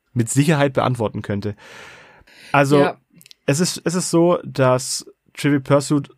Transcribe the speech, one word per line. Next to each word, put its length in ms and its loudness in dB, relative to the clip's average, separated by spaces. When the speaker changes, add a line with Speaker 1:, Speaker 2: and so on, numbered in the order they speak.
Speaker 1:
mit 160 -2
Sicherheit 440 2
beantworten 500 -2
könnte. 320 -6
Also, 300 2
Speaker 2:
Ja. 160 0
Speaker 1:
es 140 0
ist, 240 -2
es 100 -2
ist 160 -4
so, 340 4
dass 600 -2
Trivial 260 0
Pursuit 580 0